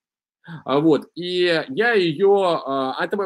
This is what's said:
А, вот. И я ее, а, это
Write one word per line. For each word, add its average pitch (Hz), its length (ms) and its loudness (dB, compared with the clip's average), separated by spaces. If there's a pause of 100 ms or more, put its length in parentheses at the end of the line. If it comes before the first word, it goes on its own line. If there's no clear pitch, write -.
(640)
А, 135 160 0
вот. 160 360 2
И 175 520 0
я 208 240 0
ее, 185 760 2
а, 135 380 -4
это 180 220 -6